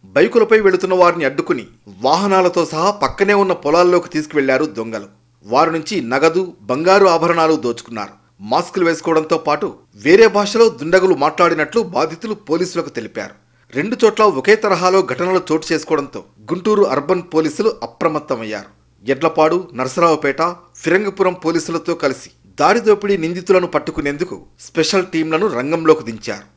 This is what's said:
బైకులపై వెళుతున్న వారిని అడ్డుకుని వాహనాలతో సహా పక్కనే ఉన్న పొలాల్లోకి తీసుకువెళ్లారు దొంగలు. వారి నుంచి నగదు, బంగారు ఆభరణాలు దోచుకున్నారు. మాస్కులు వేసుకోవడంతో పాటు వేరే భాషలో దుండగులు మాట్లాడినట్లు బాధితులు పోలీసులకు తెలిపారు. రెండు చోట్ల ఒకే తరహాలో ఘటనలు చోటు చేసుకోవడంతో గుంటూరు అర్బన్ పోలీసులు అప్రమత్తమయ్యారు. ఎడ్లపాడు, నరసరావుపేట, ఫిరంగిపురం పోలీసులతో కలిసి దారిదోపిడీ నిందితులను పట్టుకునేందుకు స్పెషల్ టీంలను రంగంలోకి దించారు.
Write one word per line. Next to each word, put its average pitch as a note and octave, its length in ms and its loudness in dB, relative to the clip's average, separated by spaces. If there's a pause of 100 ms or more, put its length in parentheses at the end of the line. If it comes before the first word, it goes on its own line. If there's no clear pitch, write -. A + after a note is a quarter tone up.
బైకులపై A3 540 2
వెళుతున్న F#3 340 0
వారిని F3 320 2
అడ్డుకుని C3+ 400 -4 (400)
వాహనాలతో F3+ 600 2
సహా D#3+ 260 -2
పక్కనే G3 520 0
ఉన్న F#3 100 0
పొలాల్లోకి F3 560 2
తీసుకువెళ్లారు D3 560 -2
దొంగలు. A2 420 -10 (380)
వారి C#3 260 0
నుంచి E3 260 -6 (160)
నగదు, D#3+ 300 2 (180)
బంగారు F3 540 2
ఆభరణాలు E3 400 2
దోచుకున్నారు. A#2 600 -8 (260)
మాస్కులు E3+ 440 -2
వేసుకోవడంతో D#3+ 520 0
పాటు D3 320 -4 (360)
వేరే G3+ 220 8
భాషలో G#3 420 2
దుండగులు F3 540 2
మాట్లాడినట్లు D#3+ 580 0
బాధితులు E3+ 560 -4 (120)
పోలీసులకు E3+ 400 -4
తెలిపారు. G#2+ 460 -12 (380)
రెండు F#3+ 300 -2
చోట్ల A3 200 4 (160)
ఒకే G3+ 160 4
తరహాలో F#3+ 460 2
ఘటనలు F3+ 400 -2 (100)
చోటు D#3 200 -2
చేసుకోవడంతో D3 520 -4 (260)
గుంటూరు G3 340 2
అర్బన్ D3 400 0 (100)
పోలీసులు D#3+ 380 0 (120)
అప్రమత్తమయ్యారు. A#2+ 880 -6 (340)
ఎడ్లపాడు, D#3 540 0 (160)
నరసరావుపేట, D3 680 0 (400)
ఫిరంగిపురం F#3+ 640 0
పోలీసులతో E3 500 -4
కలిసి C#3 360 -6 (300)
దారిదోపిడీ G3+ 580 2
నిందితులను F3+ 500 0
పట్టుకునేందుకు D#3 680 -4 (300)
స్పెషల్ F3+ 400 0
టీంలను D#3+ 420 -2
రంగంలోకి D#3 560 0
దించారు. A2+ 520 -10